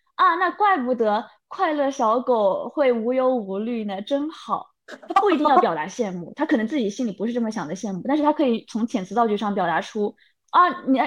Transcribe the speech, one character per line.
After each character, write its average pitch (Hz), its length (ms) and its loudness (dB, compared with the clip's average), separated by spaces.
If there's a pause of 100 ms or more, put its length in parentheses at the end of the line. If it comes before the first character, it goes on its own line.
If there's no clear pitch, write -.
(160)
，“啊， 349 200 4
那 359 160 0
怪 392 260 2
不 247 180 -2
得 220 300 0 (240)
快 349 240 0
乐 277 180 0
小 240 260 2
狗 233 520 2
会 262 240 2
无 233 180 -2
忧 262 240 2
无 196 240 -4
虑 226 240 -4
呢， 202 180 -6
真 277 280 -2
好。” - 380 -8 (200)
他 - 320 0
不 403 100 4
一 339 60 4
定 294 100 0
要 277 120 6
表 185 180 2
达 151 100 -4
羡 190 280 -6
慕， 175 200 -10
他 285 120 -2
可 311 100 2
能 220 100 2
自 302 120 -4
己 214 120 0
心 247 160 -6
里 214 60 -4
不 190 160 -6
是 240 60 -4
这 240 80 -2
么 220 100 -2
想 208 160 -6
的 156 80 -8
羡 202 160 -8
慕， 180 140 -6
但 277 100 0
是 302 80 0
他 294 80 4
可 302 160 2
以 226 220 0
从 226 180 -4
遣 196 180 -4
词 190 80 -12
造 233 140 2
句 208 80 0
上 208 180 -4
表 185 140 0
达 170 140 0
出 208 340 -6 (360)
，“啊， 349 180 6 (180)
你， 262 200 4